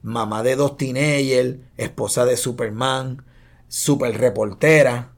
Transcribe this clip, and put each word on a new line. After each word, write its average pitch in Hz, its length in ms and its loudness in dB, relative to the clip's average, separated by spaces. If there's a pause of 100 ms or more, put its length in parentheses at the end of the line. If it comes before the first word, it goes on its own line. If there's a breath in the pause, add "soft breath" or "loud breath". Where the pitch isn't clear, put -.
mamá 110 400 -4
de 131 120 2
dos 139 220 0
teenagers, 131 760 0 (200)
esposa 113 480 -2
de 123 140 2
Superman, 127 840 -4 (440 soft breath)
super 127 480 0
reportera 123 1040 2